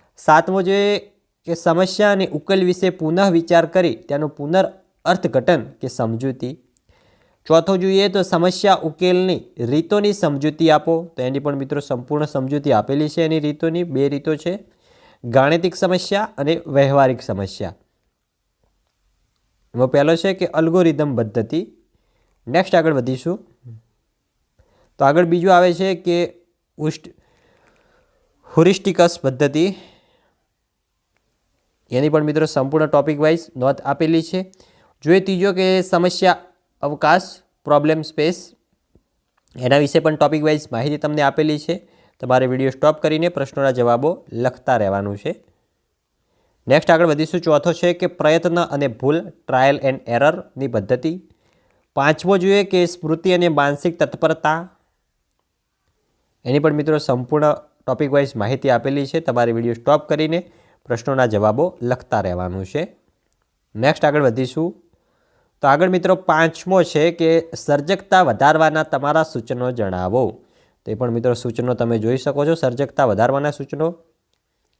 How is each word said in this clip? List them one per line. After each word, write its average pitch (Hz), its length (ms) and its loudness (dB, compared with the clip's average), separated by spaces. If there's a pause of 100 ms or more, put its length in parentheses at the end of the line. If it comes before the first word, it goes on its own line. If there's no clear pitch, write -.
(180)
સાતમો 165 440 2
છે 202 380 0 (460)
કે 165 100 -6
સમસ્યા 185 560 2
અને 190 160 0
ઉકેલ 190 380 -2
વિશે 180 240 0
પુનઃ 175 400 0
વિચાર 165 360 2
કરી 165 300 0
તેનું 143 340 -6
પુનર્અર્થઘટન 160 1300 -2 (180)
કે 135 60 -8
સમજૂતી. 127 680 -6 (880)
ચોથો 165 320 2
જોઈએ 190 300 2
તો 190 140 -2
સમસ્યા 180 520 2
ઉકેલની 180 720 -2 (120)
રીતોની 165 560 0
સમજૂતી 156 580 0
આપો. 165 440 0
તો 127 80 -6
એની 131 160 -4
પણ 147 160 -4
મિત્રો 139 240 -6
સંપૂર્ણ 143 460 -4
સમજૂતી 143 480 -2
આપેલી 139 360 0
છે. 165 160 -2
એની 160 140 0
રીતોની 160 440 -2
બે 139 260 -2
રીતો 147 260 -4
છે, 175 240 -6 (640)
ગાણિતિક 143 520 2
સમસ્યા 190 600 -2
અને 151 300 -2
વ્યવહારિક 135 540 4
સમસ્યા. 98 520 -8 (2000)
એમાં 127 160 2
પહેલો 147 240 4
છે 190 180 0
કે 185 120 -4
અલ્ગોરિધમ 160 720 0
પદ્ધતિ. 117 560 -4 (760)
નેક્સ્ટ 175 280 0
આગળ 160 180 2
વધીશું. 131 460 -4 (1600)
તો 147 80 2
આગળ 156 200 4
બીજું 175 300 4
આવે 180 180 4
છે 190 220 -4
કે 175 380 -4 (440)
ઉષ્ટ-, 156 320 -8 (1400)
હ્યુરિસ્ટિક્સ 175 720 2
પદ્ધતિ. 147 560 -2 (2250)
એની 135 180 0
પણ 151 140 2
મિત્રો 151 220 0
સંપૂર્ણ 151 400 0
ટોપિક 147 340 0
વાઇઝ 160 260 0 (120)
નોંધ 131 240 -2
આપેલી 160 400 0
છે. 185 300 -8 (520)
જોઈએ 170 160 4
ત્રીજો 190 340 -2
કે 185 280 2
સમસ્યા 180 560 2 (440)
અવકાશ, 151 400 0 (440)
પ્રોબ્લેમ 147 360 2
સ્પેસ, 156 500 -4 (1080)
એના 127 180 2
વિશે 147 220 2
પણ 156 160 0
ટોપિક 147 280 0
વાઇઝ 151 280 0
માહિતી 143 260 -4
તમને 151 240 -2
આપેલી 151 380 0
છે. - 300 -8 (300)
તમારે 127 280 2
વીડિયો 131 220 0
સ્ટોપ 151 320 0
કરીને 156 280 0
પ્રશ્નોના 135 420 -4
જવાબો 123 600 0
લખતા 123 440 -2
રહેવાનું 101 400 -2
છે. - 260 -10 (1200)
નેક્સ્ટ 151 240 4
આગળ 165 140 4
વધીશું. 156 360 0
ચોથો 160 320 2
છે 175 200 0
કે 175 140 -4
પ્રયત્ન 165 520 0
અને 143 280 -2
ભૂલ, 135 420 -2 (180)
ટ્રાયલ 135 360 2
એન્ડ 135 240 -2
એરરની 135 600 -2
પદ્ધતિ. 123 540 -4 (760)
પાંચમો 156 420 2
જોઈએ 196 260 2
કે 185 220 2
સ્મૃતિ 165 480 -2
અને 175 140 2
માનસિક 143 520 0
તત્પરતા. 160 720 -2 (1800)
એની 131 140 2
પણ 151 140 2
મિત્રો 151 240 0
સંપૂર્ણ 147 560 0 (340)
ટોપિક 131 240 -2
વાઇઝ 139 240 0
માહિતી 120 340 -2
આપેલી 135 360 0
છે. 160 140 -4
તમારે 120 320 0
વીડિયો 117 220 -2
સ્ટોપ 143 360 0
કરીને 156 400 -2 (360)
પ્રશ્નોના 127 400 -2
જવાબો 107 560 0
લખતા 120 400 -4
રહેવાનું 92 440 -4
છે. 151 300 -8 (800)
નેક્સ્ટ 135 300 0
આગળ 147 160 2
વધીશું. 131 540 -2 (840)
તો 143 60 2
આગળ 151 220 4
મિત્રો 185 260 2
પાંચમો 170 680 0
છે 156 280 0
કે 165 440 0
સર્જકતા 165 640 0
વધારવાના 156 640 2
તમારા 151 400 0
સૂચનો 127 480 -6
જણાવો. 101 720 -2 (420)
તો - 60 -8
એ 110 40 -6
પણ 120 160 -4
મિત્રો 120 220 0
સૂચનો 123 400 -4
તમે 117 240 -2
જોઈ 113 200 -2
શકો 143 280 -4
છો, 165 100 0
સર્જકતા 135 500 -2
વધારવાના 127 460 0
સૂચનો, 156 440 -6 (840)